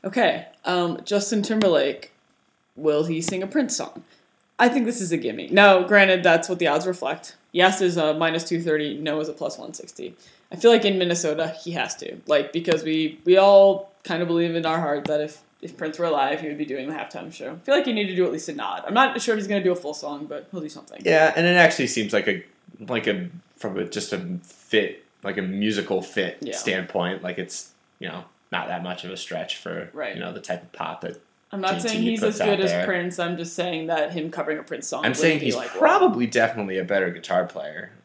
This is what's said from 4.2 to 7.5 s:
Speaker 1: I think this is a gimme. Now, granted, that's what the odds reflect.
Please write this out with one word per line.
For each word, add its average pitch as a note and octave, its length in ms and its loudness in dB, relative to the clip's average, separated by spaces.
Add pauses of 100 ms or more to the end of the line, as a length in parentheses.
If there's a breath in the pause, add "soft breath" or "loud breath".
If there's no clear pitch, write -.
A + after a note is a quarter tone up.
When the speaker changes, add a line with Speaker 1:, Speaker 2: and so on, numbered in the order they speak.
Speaker 1:
I A#3+ 100 8
think B3 160 0
this A#3 160 -4
is E3+ 100 -2
a E3 60 0
gimme. - 340 -6
Now, F#3+ 320 8
granted, F#3+ 400 6
that's E3 260 4
what F3+ 100 -4
the E3+ 80 2
odds D#3 200 0
reflect. D#3+ 480 -6 (160)